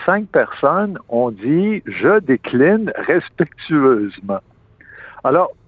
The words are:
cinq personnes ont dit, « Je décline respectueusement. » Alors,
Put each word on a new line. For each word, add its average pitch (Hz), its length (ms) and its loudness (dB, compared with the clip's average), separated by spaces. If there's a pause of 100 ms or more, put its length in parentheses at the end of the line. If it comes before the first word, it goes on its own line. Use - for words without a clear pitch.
cinq 202 220 0
personnes 165 720 -2 (100)
ont 120 220 -2
dit, « 160 560 -2
Je 113 340 2
décline 156 760 0
respectueusement. » 117 1400 -2 (840)
Alors, 156 280 2 (160)